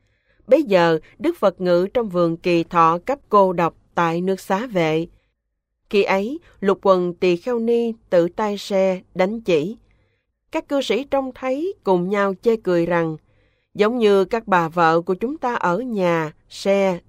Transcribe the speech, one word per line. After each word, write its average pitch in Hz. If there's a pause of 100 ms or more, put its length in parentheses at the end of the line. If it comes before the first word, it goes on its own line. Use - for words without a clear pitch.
(480)
Bấy 294
giờ, 170 (200)
Đức 330
Phật 190
ngự 180
trong 233
vườn 170
Kỳ 170
Thọ 170
cấp 277 (100)
cô 190
độc 170 (200)
tại 170
nước 190
Xá 202
Vệ. 165 (840)
Khi 202
ấy, 208 (200)
lục 190
quần 180
tỳ 175
kheo 240
ni 233 (160)
tự 175
tay 208
se, 190 (140)
đánh 202
chỉ. 180 (720)
Các 311
cư 277
sĩ 233
trông 269
thấy, 285 (100)
cùng 185
nhau 202
chê 226
cười 175
rằng, 165 (560)
giống 214
như 202
các 226
bà 175
vợ 165
của 185
chúng 254
ta 240
ở 175
nhà, 175 (160)
se, 196